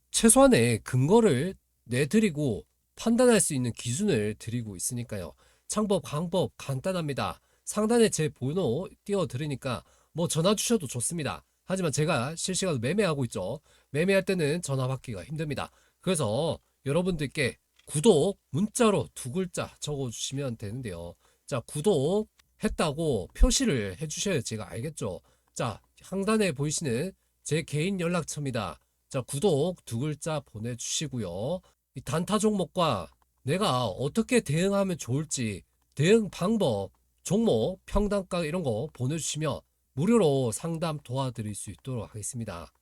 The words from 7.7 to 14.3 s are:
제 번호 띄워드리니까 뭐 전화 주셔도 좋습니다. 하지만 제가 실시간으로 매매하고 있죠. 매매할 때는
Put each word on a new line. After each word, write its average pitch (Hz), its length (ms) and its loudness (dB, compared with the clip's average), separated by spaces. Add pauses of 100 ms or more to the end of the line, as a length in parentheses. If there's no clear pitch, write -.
제 156 180 0
번호 147 580 -2 (180)
띄워드리니까 139 800 -4 (300)
뭐 165 160 -2
전화 175 260 4
주셔도 190 320 0
좋습니다. 123 600 -4 (180)
하지만 180 280 -2
제가 151 440 0
실시간으로 175 440 -2
매매하고 156 440 0
있죠. 110 360 -6 (300)
매매할 190 360 2
때는 170 340 2